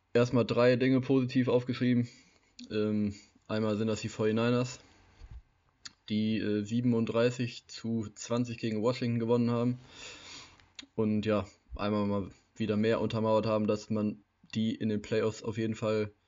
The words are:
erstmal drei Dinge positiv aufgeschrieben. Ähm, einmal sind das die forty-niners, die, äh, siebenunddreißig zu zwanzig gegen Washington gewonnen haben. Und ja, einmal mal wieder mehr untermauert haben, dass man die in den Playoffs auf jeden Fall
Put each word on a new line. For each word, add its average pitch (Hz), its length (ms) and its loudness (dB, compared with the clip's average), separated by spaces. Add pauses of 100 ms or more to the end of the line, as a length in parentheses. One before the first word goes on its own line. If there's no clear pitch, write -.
(120)
erstmal 120 320 4
drei 117 320 4
Dinge 131 240 4
positiv 127 480 2
aufgeschrieben. 123 580 2 (640)
Ähm, 107 440 0 (340)
einmal 107 300 -2
sind 110 80 0
das 107 160 -2
die 110 60 -6
forty-niners, 117 680 0 (1300)
die, 107 300 0
äh, 104 240 0
siebenunddreißig 117 1040 0
zu 113 480 -4
zwanzig 120 440 -4
gegen 110 220 -2
Washington 120 380 0
gewonnen 117 320 2
haben. 123 280 0 (1160)
Und 107 320 0
ja, 104 180 2 (300)
einmal 104 320 0
mal 101 240 -2 (240)
wieder 107 240 -2
mehr 110 220 2
untermauert 110 440 0
haben, 107 220 2
dass 104 240 -2
man 107 300 -2 (340)
die 113 200 0
in 110 140 -2
den 104 140 -2
Playoffs 110 400 -2
auf 110 160 -6
jeden 113 160 -2
Fall 107 380 -2 (160)